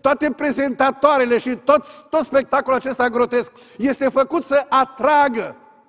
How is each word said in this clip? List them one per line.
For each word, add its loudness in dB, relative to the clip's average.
toate 0
prezentatoarele 0
și -4
tot, -2
tot 0
spectacolul 0
acesta -2
grotesc -2
este 0
făcut -2
să 0
atragă 0